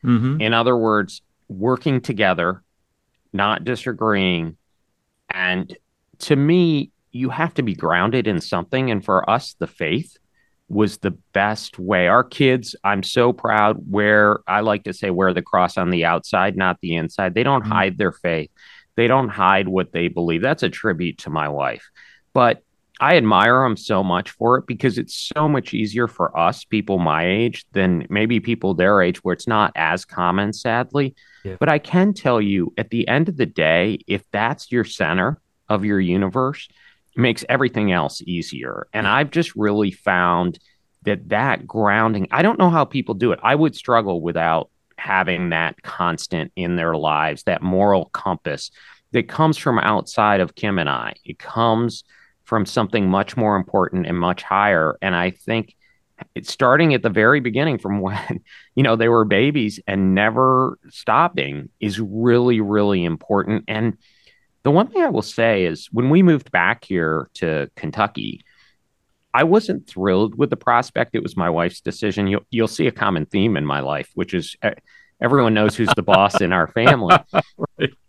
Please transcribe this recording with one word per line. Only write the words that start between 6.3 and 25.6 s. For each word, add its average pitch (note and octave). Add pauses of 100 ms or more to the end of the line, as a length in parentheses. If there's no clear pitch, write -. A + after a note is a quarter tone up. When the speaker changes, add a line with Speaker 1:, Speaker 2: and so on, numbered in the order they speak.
Speaker 2:
me, D#3+ (220)
you B2+
have C#3
to C#3+
be G#2+
grounded F#2
in F#2
something. B2
And G2+
for F#2+
us, A#2
the -
faith F2+ (520)
was G#2
the G2 (200)
best G#2
way. F2+
Our A#2+
kids, C3 (100)
I'm G2
so B2
proud G#2+ (120)
where, G#2
I G2+
like G#2
to G2+
say, G2
wear F#2
the F2+
cross F2+
on F2+
the E2+
outside, F2+
not F#2
the E2
inside. E2+
They A2+
don't C#3
Speaker 1:
Mm-hmm. G#2
Speaker 2:
hide F#2
their F#2+
faith. D#2+ (460)
They A#2
don't B2+
hide G2
what F#2
they E2+
believe. E2+
That's C#3
a G#2
tribute F2
to -
my D2+
wife. C#2 (440)
But B2 (360)
I D3+
admire A2
'em A2+
so G2
much F2+
for A#2
it -
because B2+
it's -
so D3+
much C3+